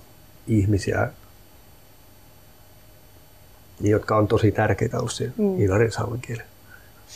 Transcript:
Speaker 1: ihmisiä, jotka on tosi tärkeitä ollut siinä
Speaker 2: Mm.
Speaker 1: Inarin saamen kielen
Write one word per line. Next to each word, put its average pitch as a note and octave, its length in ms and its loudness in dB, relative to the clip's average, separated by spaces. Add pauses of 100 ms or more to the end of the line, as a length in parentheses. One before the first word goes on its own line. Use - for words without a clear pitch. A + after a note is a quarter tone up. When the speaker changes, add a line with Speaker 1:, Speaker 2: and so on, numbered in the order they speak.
(480)
Speaker 1:
ihmisiä, G#2 600 0 (2750)
jotka G#2 380 2
on G#2+ 100 4
tosi G#2+ 240 4
tärkeitä G#2+ 460 0
ollut - 140 -4
siinä B2 260 -6
Speaker 2:
Mm. G3 240 0
Speaker 1:
Inarin G#2 300 2
saamen A2 300 -6
kielen A#2 240 -12 (720)